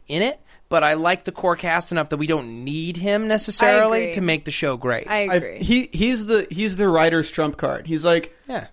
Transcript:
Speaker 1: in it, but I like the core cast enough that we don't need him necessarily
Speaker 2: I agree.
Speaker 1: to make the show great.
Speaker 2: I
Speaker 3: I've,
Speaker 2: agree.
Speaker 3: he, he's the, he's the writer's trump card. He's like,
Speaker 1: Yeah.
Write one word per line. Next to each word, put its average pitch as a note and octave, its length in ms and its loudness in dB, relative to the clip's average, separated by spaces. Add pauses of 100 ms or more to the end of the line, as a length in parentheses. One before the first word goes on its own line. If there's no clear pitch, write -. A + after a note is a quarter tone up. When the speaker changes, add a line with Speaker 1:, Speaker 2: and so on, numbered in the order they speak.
Speaker 1:
in D#3 140 -2
it, C#4 180 -2 (300)
but E3 140 4
I D3+ 120 4
like E3+ 280 0
the F3+ 80 -8
core F3 240 0
cast E3+ 360 -2
enough D#3 180 -2
that D3+ 80 -4
we D3+ 100 -4
don't B2 360 -4
need D#3+ 340 -6
him G3+ 300 0
necessarily G#3+ 720 2
Speaker 2:
I A3+ 60 0
agree. E3+ 120 -6
Speaker 1:
to G3 60 -4
make D#3+ 240 0
the D3+ 60 -8
show C3+ 260 -2
great. A#2+ 320 -2
Speaker 2:
I G#3 200 0
Speaker 3:
I've, F3+ 140 2
Speaker 2:
agree. F#2+ 200 -10
Speaker 3:
he, B3 300 2
he's A3 320 0
the, G#3+ 260 2
he's F#3+ 240 -2
the G3+ 140 2
writer's E3 420 4
trump D3+ 260 -2
card. C3+ 300 -4
He's D#3 180 -2
like, E3+ 300 2 (120)
Speaker 1:
Yeah. B3 240 -8